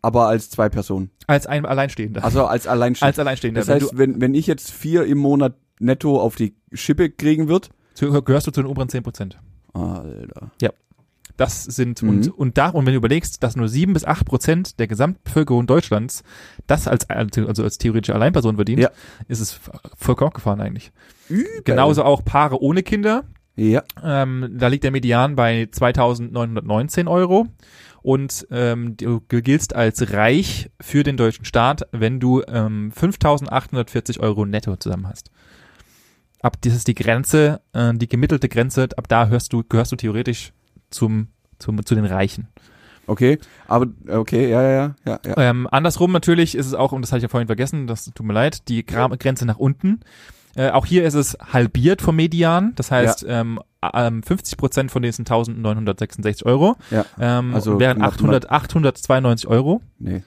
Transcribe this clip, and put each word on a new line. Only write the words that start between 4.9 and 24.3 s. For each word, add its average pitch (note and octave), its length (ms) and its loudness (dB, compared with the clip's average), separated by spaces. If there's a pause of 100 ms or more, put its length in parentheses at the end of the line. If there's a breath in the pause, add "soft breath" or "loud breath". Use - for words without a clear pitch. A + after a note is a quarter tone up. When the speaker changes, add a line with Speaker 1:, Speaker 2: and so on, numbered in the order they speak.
Speaker 1:
im C#3+ 100 0
Monat C#3 380 2 (260)
netto C3+ 400 2
auf A2+ 160 0
die A2 180 -4 (200)
Schippe D3+ 340 0
kriegen D#3 400 0
würd, F3+ 220 0 (240)
Speaker 2:
zu, C#3+ 180 -2 (100)
gehörst C#3 240 2
du D3+ 40 -4
zu C#3 100 -4
den C3+ 60 -2
oberen C3+ 240 -6
zehn B2+ 120 -6
Prozent. G2+ 360 -10 (340)
Speaker 1:
Alter. E2+ 760 -10 (100)
Speaker 2:
Ja. A#2 120 0 (680)
Das - 260 0
sind, A#2+ 380 -4
Speaker 1:
Mhm. A2+ 80 2
Speaker 2:
und, G2+ 180 4
und C3+ 300 -2
da, D3 100 4
und E3 160 0
wenn C3 80 4
du C3 60 2
überlegst, B2 440 0
dass A#2 140 -2
nur A2+ 140 -2
sieben F3 240 0
bis D#3 100 -2
acht - 220 0
Prozent E3 520 -2
der A2+ 100 -2
Gesamtbevölkerung B2+ 760 0
Deutschlands B2 560 0 (440 loud breath)
das D3 200 0
als, B2+ 220 -2
also A2 560 -2
als G#2+ 140 -4
theoretische A2 360 0
Alleinperson A2+ 420 2
verdient, G#2+ 260 2
Speaker 1:
Ja. - 80 4 (360 loud breath)
Speaker 2:
ist A#2+ 140 -6
es G#2+ 120 -8
v-, - 200 -20 (240)
vollkommen B2+ 320 0
abgefahren G#2 320 -4
eigentlich. - 320 -10 (380 soft breath)
Speaker 1:
Übel. A3 160 -2 (180)
Speaker 2:
Genauso C#3+ 400 2
auch C#3+ 180 4
Paare C#3 380 0
ohne E3 220 2
Kinder. G#3+ 420 0 (320)
Speaker 1:
Ja. A2 260 2 (200)
Speaker 2:
Ähm, C3 500 -2